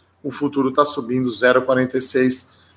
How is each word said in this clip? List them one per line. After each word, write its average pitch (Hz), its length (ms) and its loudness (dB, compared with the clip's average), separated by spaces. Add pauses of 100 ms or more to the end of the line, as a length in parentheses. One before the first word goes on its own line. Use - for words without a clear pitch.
(220)
O 139 80 -8
futuro 135 440 -2
tá 147 100 4
subindo 127 460 -4
zero 123 320 4
quarenta 127 340 0
e 127 60 -2
seis. - 560 0 (180)